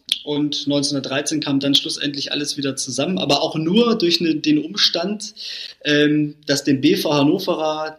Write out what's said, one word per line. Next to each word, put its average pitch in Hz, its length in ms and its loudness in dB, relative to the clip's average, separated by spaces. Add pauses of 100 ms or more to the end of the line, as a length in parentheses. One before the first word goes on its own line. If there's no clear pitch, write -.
(240)
Und 147 420 -2
neunzehnhundertdreizehn 143 760 -2
kam 139 200 0
dann 143 140 0
schlussendlich 143 580 -4
alles 147 240 -4
wieder 139 180 -4
zusammen, 139 440 -4
aber 143 240 0
auch 160 140 -2
nur 208 400 4
durch 170 240 2
ne, 160 160 2
den 151 280 2
Umstand, 190 720 -2 (500)
ähm, 147 520 2 (100)
dass - 180 0
dem 135 160 2
B 165 160 4
V 170 160 0
Hannoverer 156 880 0